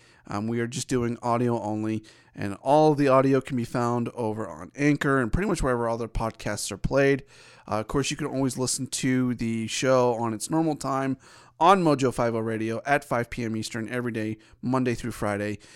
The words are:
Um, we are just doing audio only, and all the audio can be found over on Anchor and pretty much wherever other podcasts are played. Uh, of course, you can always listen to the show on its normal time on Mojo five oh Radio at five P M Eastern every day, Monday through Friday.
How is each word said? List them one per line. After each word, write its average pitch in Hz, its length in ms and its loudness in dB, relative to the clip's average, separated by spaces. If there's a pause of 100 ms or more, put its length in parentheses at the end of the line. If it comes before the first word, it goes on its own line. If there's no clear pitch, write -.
(280)
Um, 104 180 -4
we 117 140 -2
are 117 80 -2
just 127 180 -6
doing 120 340 0
audio 120 400 2
only, 110 440 -4 (280)
and 101 300 -8
all 151 320 6
the 139 140 2
audio 135 320 6
can 127 160 -6
be 117 80 -2
found 120 460 -2
over 107 360 -4
on 82 300 -14
Anchor 143 440 2
and 113 120 0
pretty 190 160 0
much 185 160 -2
wherever 120 240 0
other 117 180 -2
podcasts - 640 -4
are 101 60 -6
played. 139 480 2 (420)
Uh, 104 140 -2
of 110 80 -8
course, 139 240 -2
you 147 40 -4
can 147 120 -4
always 131 280 -2
listen 127 300 -4
to 127 480 0
the 113 320 -4
show 127 480 2
on 113 180 -2
its 107 160 -6
normal 156 280 0
time 135 400 -2 (420)
on 185 240 6
Mojo 135 320 4
five 117 220 0
oh - 20 -2
Radio 113 480 -4
at 143 180 2
five 120 260 -2
P 123 120 -8
M 113 140 -4
Eastern 110 320 -6
every 120 240 -4
day, 110 260 -6 (240)
Monday 127 320 0
through 113 160 -6
Friday. 104 480 -4 (180)